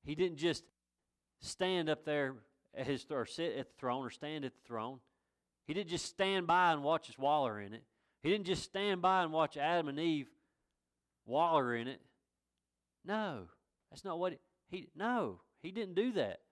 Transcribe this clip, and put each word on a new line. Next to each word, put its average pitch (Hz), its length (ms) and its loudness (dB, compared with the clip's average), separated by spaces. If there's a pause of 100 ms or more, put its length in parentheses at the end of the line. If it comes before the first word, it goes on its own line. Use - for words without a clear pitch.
He 147 120 -6
didn't 165 240 0
just 160 260 2 (760)
stand 180 480 0
up 151 160 0
there 143 300 0 (400)
at 127 120 -6
his 139 180 -2
th-, 147 120 -4
or 117 100 0
sit 165 300 -4
at 135 120 -6
the - 100 -20
throne 131 260 -2
or 117 60 -6
stand 147 340 -8
at 131 100 -6
the - 120 -20
throne. 120 320 -6 (680)
He 151 80 -4
didn't 180 160 -4
just 165 160 -4
stand 190 400 0
by 175 260 6
and 147 100 0
watch 156 280 0
us 120 80 -18
waller 135 420 2
in 101 140 -10
it. 113 80 -14 (400)
He 156 80 2
didn't 202 160 2
just 180 160 0
stand 196 400 -2
by 185 200 6
and 160 100 0
watch 156 240 2
Adam 156 320 2
and 139 100 -4
Eve 156 320 0 (960)
waller 143 480 2
in 120 140 -2
it. 131 120 -10 (1040)
No, 180 440 -4 (420)
that's 151 140 -18
not 170 140 -4
what 180 160 0
it, - 60 -16 (280)
he, - 260 -10
no, 185 460 0 (220)
he 165 80 -8
didn't 190 240 -6
do 233 180 2
that. 120 280 0 (120)